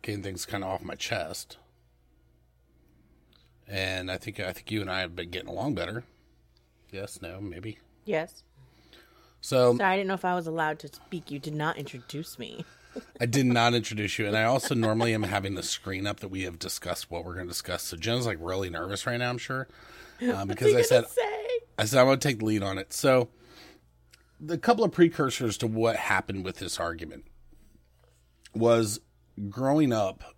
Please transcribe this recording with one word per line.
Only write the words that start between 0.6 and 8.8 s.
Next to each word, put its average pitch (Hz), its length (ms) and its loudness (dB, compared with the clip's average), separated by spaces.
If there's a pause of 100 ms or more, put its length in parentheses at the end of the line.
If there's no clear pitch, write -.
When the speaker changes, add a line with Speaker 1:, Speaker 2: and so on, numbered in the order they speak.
Speaker 1:
off 95 160 -4
my 95 120 -8
chest. - 600 -6 (2000)
And 95 440 -4
I 92 80 -4
think, 110 220 -10
I 92 120 -4
think - 180 -12
you 107 100 -2
and 95 100 -6
I 92 100 -2
have 87 140 -4
been 87 160 -8
getting 90 180 -8
along 92 260 -4
better. 92 300 -6 (880)
Yes, 98 320 -12
no, 90 180 -12
maybe. 101 380 -12 (260)
Speaker 2:
Yes. 170 380 -4 (960)